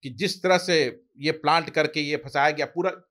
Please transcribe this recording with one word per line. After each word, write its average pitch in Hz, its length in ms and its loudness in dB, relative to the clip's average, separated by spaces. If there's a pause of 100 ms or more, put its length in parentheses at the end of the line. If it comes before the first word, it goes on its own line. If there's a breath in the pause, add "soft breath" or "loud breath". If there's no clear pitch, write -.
कि 139 60 -12
जिस 185 340 -4
तरह 185 140 4
से 165 440 0 (160)
ये 143 140 -2
प्लांट 156 380 2
करके 156 320 0
ये 147 140 -4
फंसाया 143 340 0
गया, 147 160 -2
पूरा 175 260 -2 (200)